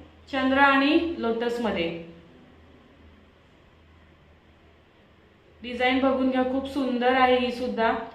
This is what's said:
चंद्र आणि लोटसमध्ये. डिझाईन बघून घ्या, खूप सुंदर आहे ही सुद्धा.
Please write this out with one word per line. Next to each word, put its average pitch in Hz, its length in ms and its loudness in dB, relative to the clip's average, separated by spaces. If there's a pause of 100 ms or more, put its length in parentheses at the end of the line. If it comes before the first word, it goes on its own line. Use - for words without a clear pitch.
(320)
चंद्र 269 260 0
आणि 277 600 4
लोटसमध्ये. 226 880 -4 (3500)
डिझाईन 247 360 0
बघून 262 300 2
घ्या, 254 140 2
खूप 262 240 -2
सुंदर 247 460 0
आहे 254 260 4
ही 240 120 -2
सुद्धा. 226 420 -2 (220)